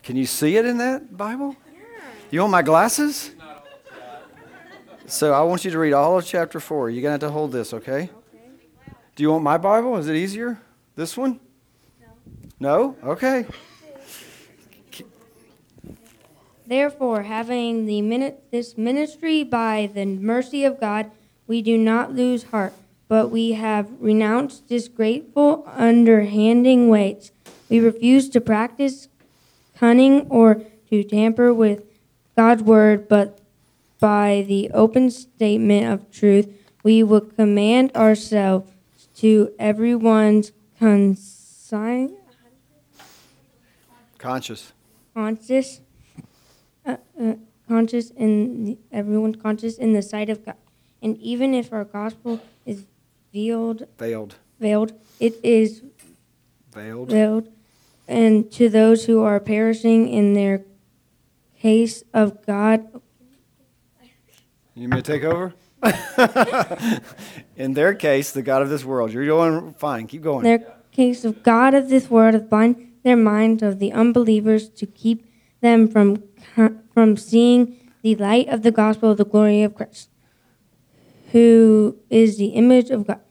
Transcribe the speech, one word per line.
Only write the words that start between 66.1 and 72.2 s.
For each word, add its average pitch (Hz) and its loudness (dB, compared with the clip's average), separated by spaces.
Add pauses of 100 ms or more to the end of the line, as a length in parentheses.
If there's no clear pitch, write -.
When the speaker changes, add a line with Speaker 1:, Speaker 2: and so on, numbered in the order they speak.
Speaker 1:
In 135 -6
their 165 0
case, 143 -2
the 135 -8
God 135 0
of 139 -4
this 143 -6
world. 123 -4
You're 131 -6
going 160 -2
fine. 123 -8
Keep 156 -18
going. 147 -6
Speaker 2:
Their 233 2 (260)
case 247 -2
of 220 -6
God 247 4
of 269 2
this 262 0
world 226 6